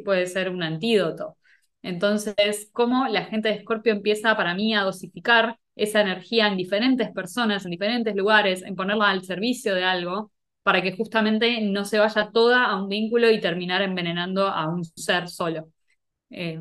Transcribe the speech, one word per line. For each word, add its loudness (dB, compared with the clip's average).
puede 0
ser -4
un -6
antídoto. -2
Entonces, -2
cómo 2
la -2
gente -2
de 0
Escorpio 0
empieza 2
para 0
mí 0
a 2
dosificar 0
esa 2
energía 0
en 0
diferentes 0
personas, -2
en -6
diferentes -2
lugares, 2
en -10
ponerla 2
al 0
servicio -2
de 0
algo, -2
para 2
que -4
justamente 0
no -2
se -2
vaya 2
toda 4
a -2
un -6
vínculo 2
y 4
terminar -2
envenenando -2
a -2
un -4
ser -2
solo. -6
Eh, -10